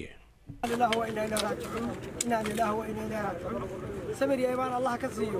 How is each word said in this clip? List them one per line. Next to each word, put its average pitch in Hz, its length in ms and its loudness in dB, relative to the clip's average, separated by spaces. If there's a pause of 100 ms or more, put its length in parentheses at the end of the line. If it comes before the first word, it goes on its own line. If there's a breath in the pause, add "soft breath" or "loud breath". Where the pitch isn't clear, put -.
(480)
Inna - 200 -6
lillahi 233 300 4
wa 226 100 0
inna 214 160 0
ilayhi 214 200 2
raaji'uun. 226 420 -2 (340)
Inna 233 200 2
lillahi 214 360 2
wa 220 100 -2
inna 214 180 -4
ilayhi 214 200 -2
raaji'uun. 190 920 -4
Samir 269 240 4
iyo 254 120 4
imaan 254 220 2
Allah 247 240 2
ka 262 120 -2
siiyo. 208 300 0